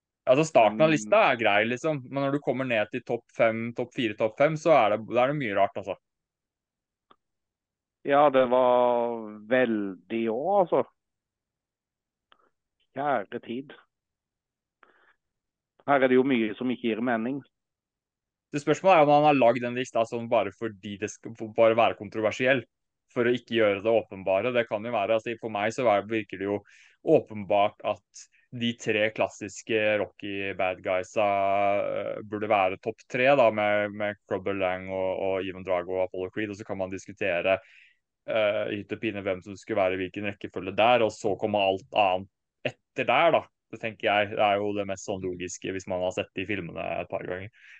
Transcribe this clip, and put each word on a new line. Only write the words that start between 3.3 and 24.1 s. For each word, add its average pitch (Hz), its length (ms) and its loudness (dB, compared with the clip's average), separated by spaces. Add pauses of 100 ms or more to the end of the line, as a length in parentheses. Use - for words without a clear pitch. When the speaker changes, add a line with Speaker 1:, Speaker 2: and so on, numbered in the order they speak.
Speaker 1:
fem, 113 380 0
topp - 200 -6
fire, 110 200 -4
topp 110 240 -4
fem, 151 180 2
så 160 160 0
er 107 240 4
det, 107 100 -12
da 113 180 0
er 135 80 0
det 151 60 -6
mye 113 180 -4
rart, 101 200 0
altså. 95 200 -8 (2000)
Speaker 2:
Ja, 143 260 6
det 131 180 4
var 123 760 2 (200)
veldig 110 840 -2
også, 160 300 0
altså. 165 240 0 (2000)
Kjære 131 480 -4
tid. 135 300 -12 (2000)
Her 139 160 2
er 131 60 4
det 127 100 4
jo 127 80 4
mye 113 300 0
som 127 160 -4
ikke 117 180 -4
gir 107 140 -4
mening. 123 360 -4 (1120)
Speaker 1:
Det 147 80 -4
spørsmålet 175 360 4
er 151 60 8
om 147 100 6
han 147 140 6
har 147 100 6
lagd 120 240 4
den 120 160 -6
lista 127 260 -2
sånn 117 240 -6
bare 110 240 2
fordi 104 460 -10
det 98 140 -6
skal, - 240 -16
for 110 180 -10
bare 113 240 4
være 104 200 2
kontroversiell, 110 680 -2 (520)
for 120 100 0
å 123 80 2
ikke 120 240 -8
gjøre 101 260 2
det 113 80 2
åpenbare. 98 640 0